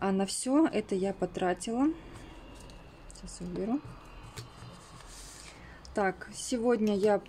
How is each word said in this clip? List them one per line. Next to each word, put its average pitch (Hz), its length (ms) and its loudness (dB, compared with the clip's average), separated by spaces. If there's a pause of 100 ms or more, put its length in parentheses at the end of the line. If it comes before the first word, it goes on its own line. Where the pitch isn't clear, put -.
а 196 100 2
на 196 140 4
всё 269 420 4
это 214 260 0
я 190 200 2
потратила. 190 760 2 (1300)
Сейчас - 260 -14
уберу. 180 400 -2 (2250)
Так, 190 380 0
сегодня 220 600 4
я 202 340 6